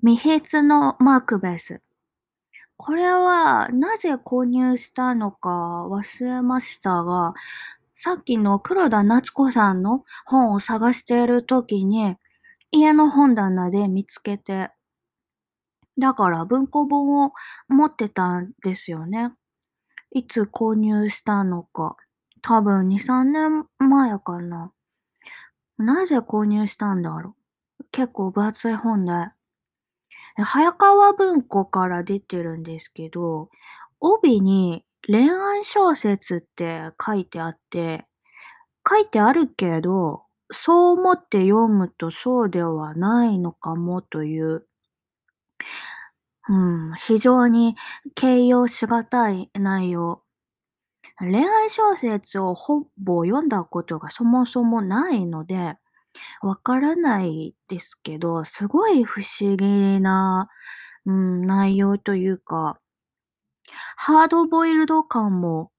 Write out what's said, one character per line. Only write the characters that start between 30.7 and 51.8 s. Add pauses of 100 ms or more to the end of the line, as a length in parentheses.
川
文
庫
か
ら
出
て
る
ん
で
す
け
ど、 (500)
帯
に (220)
恋
愛
小
説
っ
て (120)
書
い
て
あ
っ (120)
て、 (840)
書
い
て
あ
る
け
ど、 (260)
そ
う
思
っ
て
読
む
と
そ
う
で
は
な
い
の
か
も
と
い
う、 (1800)
う
ん、
非
常
に (400)
形
容
し
が
た
い
内
容。 (960)
恋
愛
小